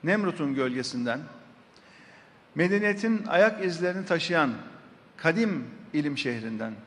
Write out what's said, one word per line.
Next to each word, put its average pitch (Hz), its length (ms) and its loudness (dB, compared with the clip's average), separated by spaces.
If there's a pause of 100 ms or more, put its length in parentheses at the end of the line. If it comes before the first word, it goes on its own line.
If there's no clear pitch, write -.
Nemrut'un 165 500 0
gölgesinden, 127 640 -2 (1300)
medeniyetin 202 720 2
ayak 202 380 4
izlerini 180 420 -2
taşıyan 165 440 2 (680)
kadim 170 480 0 (280)
ilim 147 260 -2
şehrinden 113 560 -4 (120)